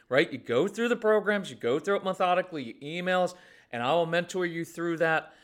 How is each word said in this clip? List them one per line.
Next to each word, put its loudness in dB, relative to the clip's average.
right? 2
You -8
go 2
through -2
the 2
programs, 2
you -14
go 0
through 0
it -4
methodically, 0
you -10
email 0
us, 0
and -4
I 2
will 2
mentor -2
you -4
through -4
that. 0